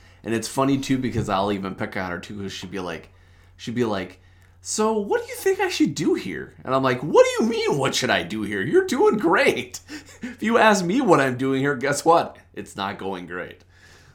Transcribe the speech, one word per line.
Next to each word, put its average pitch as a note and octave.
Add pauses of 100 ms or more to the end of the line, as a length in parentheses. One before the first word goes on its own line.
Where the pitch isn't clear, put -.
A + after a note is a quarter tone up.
(220)
And A2
it's A2+
funny, C3+
too, C3+
because A2
I'll G2
even F#2+
pick G#2+
on F#2
her, F2
too, G#2
'cause F#2+
she'd F#2
be G2
like, E2+ (480)
she'd -
be A#2+
like, F#2 (400)
"So A3
what F4
do A#4+
you B4+
think F#4+
I G4
should D4+
do B3+
here?" C#2
And B2+
I'm C3+
like, B2+
"What F4+
do B4+
you A3
mean, A4
what C3
should B2
I F#2+
do G#2
here? G2+
You're E4+
doing F#4+
great." A3
<laughs> - (320)
If A#3+
you A3+
ask G3+
me G3
what E3+
I'm B2+
doing C3+
here, C#3+
guess C3+
what? D#3+ (180)
It's -
not G2
going F#2+
great. E2+ (500)